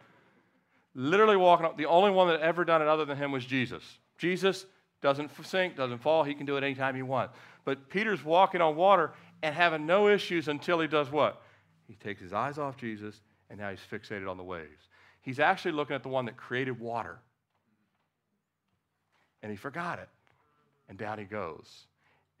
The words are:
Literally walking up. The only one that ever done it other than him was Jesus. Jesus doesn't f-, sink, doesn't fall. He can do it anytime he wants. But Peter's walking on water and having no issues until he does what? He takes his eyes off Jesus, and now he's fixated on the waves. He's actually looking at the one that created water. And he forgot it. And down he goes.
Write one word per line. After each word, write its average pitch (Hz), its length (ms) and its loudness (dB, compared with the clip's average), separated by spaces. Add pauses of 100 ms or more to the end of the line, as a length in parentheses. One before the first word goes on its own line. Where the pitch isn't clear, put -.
(960)
Literally 196 420 4
walking 175 300 6
up. 156 100 -6
The 151 100 -4
only 185 260 6
one 185 160 6
that 160 120 2
ever 170 240 0
done 165 180 4
it 151 40 0
other 156 180 2
than 143 120 -6
him 143 160 -4
was 131 120 -4
Jesus. 127 540 -6 (180)
Jesus 180 480 0 (360)
doesn't 143 380 0
f-, 156 80 -18
sink, 185 300 -2
doesn't 123 220 -4
fall. 156 260 2
He 143 100 -6
can 147 100 -12
do 139 120 -2
it 135 80 -2
anytime 135 300 -4
he 131 80 -8
wants. 127 340 -4 (280)
But 135 240 -6
Peter's 196 360 -2
walking 180 360 4
on 160 140 2
water 175 380 4 (300)
and 151 120 -2
having 160 320 2
no 202 220 4
issues 175 400 0
until 160 320 0
he 160 80 -2
does 147 220 0
what? 135 300 0 (460)
He 110 80 -20
takes 104 260 -10
his 92 120 -16
eyes 135 260 -4
off 139 180 -8
Jesus, 104 440 -12 (280)
and 101 120 -18
now 101 100 -8
he's 95 100 -12 (100)
fixated 101 380 -10
on 92 80 -8
the 92 60 -14
waves. 82 460 -14 (340)
He's 131 160 -10
actually 175 340 0
looking 147 220 -4
at 131 80 -6
the 135 60 -12
one 131 160 -2
that 110 120 -10
created 127 440 -6
water. 113 400 -8 (2250)
And 107 120 -10
he 104 40 -10
forgot 143 440 -10
it. 92 80 -18 (800)
And 95 100 -18
down 107 200 -8
he 104 60 -12
goes. 95 640 -12 (540)